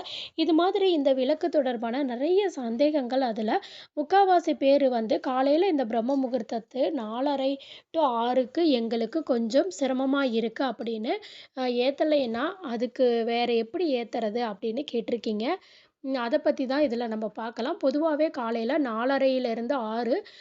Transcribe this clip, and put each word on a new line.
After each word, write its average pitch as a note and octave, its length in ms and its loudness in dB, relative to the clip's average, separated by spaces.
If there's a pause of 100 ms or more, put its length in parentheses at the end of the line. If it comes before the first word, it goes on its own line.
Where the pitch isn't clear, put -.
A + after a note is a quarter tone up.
(340)
இது D#4+ 180 2
மாதிரி F#4+ 400 4
இந்த C#4+ 200 2
விளக்கு C#4 360 0
தொடர்பான B3 540 0
நிறைய D4+ 460 0
சந்தேகங்கள் C4 720 0
அதுல. A3+ 300 -2 (460)
முக்காவாசி F4 580 4
பேர் C#4 340 4
வந்து A3+ 320 0
காலையில C#4+ 480 2
இந்த C#4 180 2
பிரம்ம A#3 300 0
முகூர்த்தத்து B3 680 -4 (140)
நாலரை C4+ 560 -2 (380)
to D#4+ 100 -2 (160)
ஆறுக்கு B3+ 520 2
எங்களுக்கு A#3 540 0
கொஞ்சம் B3+ 480 0
சிரமமா C4+ 600 0
இருக்கு A3+ 340 -2
அப்படின்னு, A3+ 480 -4 (440)
அ, B3+ 120 -2 (120)
ஏத்தலைன்னா C#4 640 0 (180)
அதுக்கு A#3 600 0
வேற A#3 300 0
எப்படி A3+ 300 -2 (120)
ஏத்துறது A#3 120 -4 (340)
அப்படின்னு A3+ 420 -4
கேட்டிருக்கீங்க. A3+ 600 -4 (600)
ம், C4+ 100 -4
அதை B3 240 0
பத்தி D4 280 0
தான் C4+ 160 2
இதுல A#3+ 240 0
நம்ம A3 220 -4
பார்க்கலாம். A#3 500 -6
பொதுவாவே D4+ 520 2
காலையில A#3 480 -2
நாலரையிலிருந்து B3 920 0 (140)
ஆறு, A3+ 300 -2 (240)